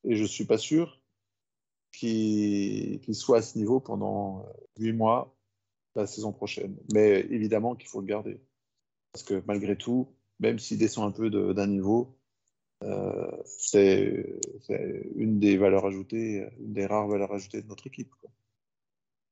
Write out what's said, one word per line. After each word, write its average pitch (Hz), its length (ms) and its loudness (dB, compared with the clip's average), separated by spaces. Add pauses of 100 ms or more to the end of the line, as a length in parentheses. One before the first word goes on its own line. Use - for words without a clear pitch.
et 127 100 0
je 107 100 0
suis 104 200 -4
pas 110 140 2
sûr 160 420 -2 (920)
qu'il, 104 1080 0
qu'il 110 140 -6
soit 117 240 4
à 110 40 2
ce - 140 -8
niveau 113 240 2
pendant, 101 600 -6
euh, 101 120 -16 (260)
huit 113 140 -2
mois 113 420 0 (640)
la 104 100 0
saison 107 260 -6
prochaine. 98 440 -8 (160)
Mais 104 380 6
évidemment 110 440 0
qu'il - 140 -18
faut 123 120 -10
le 98 60 -8
garder, 104 320 -6 (760)
parce - 120 -18
que 95 220 -4
malgré 101 280 -2
tout, 123 320 -2 (320)
même 110 220 0
s'il - 180 -6
descend 107 300 0
un - 20 -2
peu 110 200 -2
de, 98 220 0
d'un 98 140 0
niveau, 101 500 0 (680)
euh, 98 480 -4 (120)
c'est, 98 920 4 (220)
c'est - 560 -6
une 110 240 2
des 101 160 6
valeurs 98 300 4
ajoutées, 101 600 -4 (140)
une 110 120 -10
des 101 140 -2
rares 104 220 0
valeurs 101 240 -2
ajoutées 98 300 -10
de 107 40 -16
notre 104 220 -18
équipe, - 220 -14 (100)
quoi. - 100 -20 (1000)